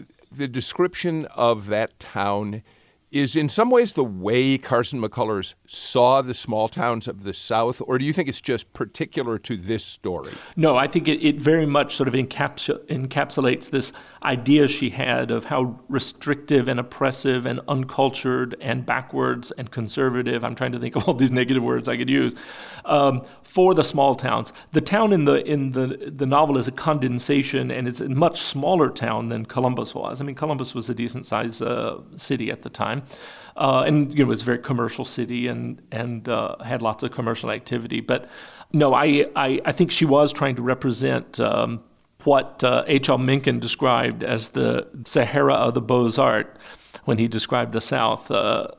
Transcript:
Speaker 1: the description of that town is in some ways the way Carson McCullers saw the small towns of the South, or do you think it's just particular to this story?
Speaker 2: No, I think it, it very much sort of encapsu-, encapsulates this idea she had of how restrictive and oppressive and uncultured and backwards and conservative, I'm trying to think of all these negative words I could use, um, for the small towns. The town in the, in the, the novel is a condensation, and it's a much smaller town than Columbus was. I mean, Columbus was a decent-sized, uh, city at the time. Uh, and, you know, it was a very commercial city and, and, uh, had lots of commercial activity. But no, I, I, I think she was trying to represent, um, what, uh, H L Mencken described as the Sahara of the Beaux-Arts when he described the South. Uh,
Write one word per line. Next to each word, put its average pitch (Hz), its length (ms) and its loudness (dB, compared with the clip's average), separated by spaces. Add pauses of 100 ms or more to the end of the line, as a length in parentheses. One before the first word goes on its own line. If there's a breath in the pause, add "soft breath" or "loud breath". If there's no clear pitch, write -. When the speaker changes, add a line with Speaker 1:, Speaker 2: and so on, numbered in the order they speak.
(320)
Speaker 1:
the 139 160 -6
description 160 800 -2 (100)
of 117 320 2
that 104 320 -2
town 101 640 -4 (480 soft breath)
is 143 240 0
in 151 120 2
some 226 220 2
ways 240 240 4
the 143 100 2
way 120 540 2
Carson 123 420 -2
McCullers 110 540 -4 (140)
saw 131 560 2
the 127 100 -6
small 110 340 -2
towns 117 400 -4
of 98 160 -10
the 98 120 -6
South, 117 500 -2
or 127 140 0
do 135 60 -2
you 147 60 0
think 151 160 -2
it's - 140 -6
just - 320 -4
particular 120 640 -6
to 117 180 -8
this 98 300 -4
story? 82 460 -8 (240 loud breath)
Speaker 2:
No, 156 220 4
I 135 100 2
think 156 200 -2
it, 156 160 0
it 147 160 2
very 156 280 4
much 143 280 0
sort 135 120 0
of 120 80 0
encapsu-, - 720 -4
encapsulates 131 800 -2
this 135 220 -2 (320 loud breath)
idea 135 440 4
she 135 220 -2
had 123 400 -2
of 117 160 -2
how 127 340 -2 (100)
restrictive 139 800 0
and 123 120 -2
oppressive 127 680 0
and 123 220 -4
uncultured 131 920 0
and 123 240 -4
backwards 127 680 -2
and 120 180 -12
conservative, 123 760 -2
I'm 120 120 -4
trying 127 160 -2
to 123 80 -4
think 120 160 -4
of - 120 -2
all 180 60 4
these 127 180 4
negative 127 300 2
words 123 260 -2
I 123 100 -2
could 123 120 -2
use, 131 240 2 (520 loud breath)
um, 139 380 4 (200 loud breath)
for 185 320 4
the 156 80 6
small 139 320 2
towns. 117 360 -2 (200 loud breath)
The 156 100 2
town 208 320 2
in 156 120 4
the, 143 100 6 (100)
in 139 280 -2
the, 131 420 -4
the 139 100 -2
novel 143 320 4
is 120 100 0
a 131 40 -4
condensation, 135 960 0
and 123 180 -4
it's 123 120 -6
a - 100 -6
much 139 320 2
smaller 147 480 2
town 117 400 -4
than 113 160 -6
Columbus 127 480 -2
was. - 260 -6
I 143 40 -8
mean, 139 120 -10
Columbus 147 380 -4
was 123 160 -6
a 113 60 -4
decent-sized, 117 640 -4
uh, 113 380 -4 (180)
city 113 320 -4
at 113 140 -10
the 117 80 -12
time. 113 300 -4 (560 loud breath)
Uh, 131 280 2
and, 147 260 4
you 147 80 0
know, 139 40 6
it 123 60 2
was 110 120 0
a 110 40 -8
very 120 120 2
commercial 120 460 -4
city 123 440 -4
and, 120 340 -8 (100)
and, 117 380 -6
uh, 110 340 -2
had 120 180 -4
lots 113 220 -2
of 123 80 -4
commercial 113 400 -4
activity. 117 480 -6
But 123 300 -2 (420 loud breath)
no, 147 220 6
I, 143 320 6 (100)
I, 135 300 2
I 147 80 2
think - 180 2
she - 140 2
was 147 260 6
trying 135 240 -2
to 120 60 -6
represent, 127 800 0
um, 113 420 0 (400)
what, - 400 2
uh, 127 240 4
H 135 220 2
L 127 80 4
Mencken 131 420 2
described 120 640 0
as 117 260 -2
the 123 380 0 (180)
Sahara 139 500 2
of 117 180 2
the 120 80 0
Beaux-Arts 120 760 2 (460 loud breath)
when 120 140 0
he 117 100 2
described 113 460 -2
the 113 80 -2
South. 113 500 -2
Uh, 104 480 0